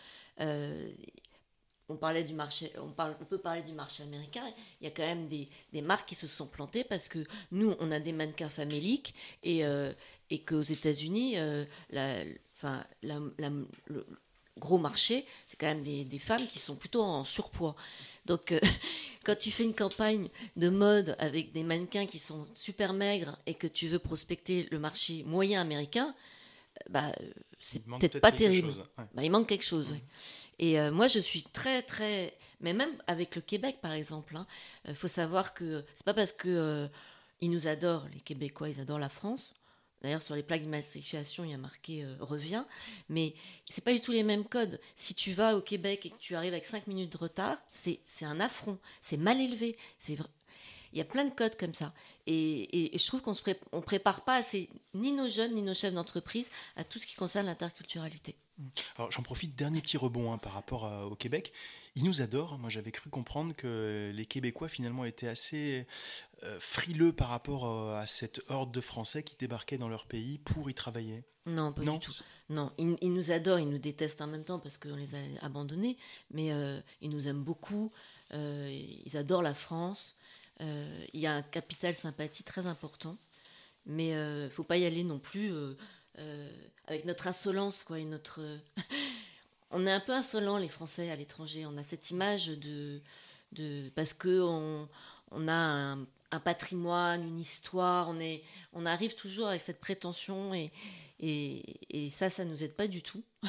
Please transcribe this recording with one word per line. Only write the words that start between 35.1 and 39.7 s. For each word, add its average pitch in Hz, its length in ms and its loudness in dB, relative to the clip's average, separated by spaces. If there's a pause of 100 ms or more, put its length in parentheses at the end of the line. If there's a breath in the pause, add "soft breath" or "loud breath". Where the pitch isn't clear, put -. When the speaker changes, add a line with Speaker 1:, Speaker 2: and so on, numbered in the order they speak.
Speaker 1:
que 156 400 -4
c'est - 100 -16
pas 202 120 4
parce 202 160 4
que, - 180 -4
euh, 151 380 4 (540 loud breath)
ils 170 100 4
nous 165 160 2
adorent, 156 440 2
les 143 100 -14
Québécois, 147 480 -4
ils 139 100 -6
adorent 143 180 -2
la 143 120 0
France. - 440 -6 (480 soft breath)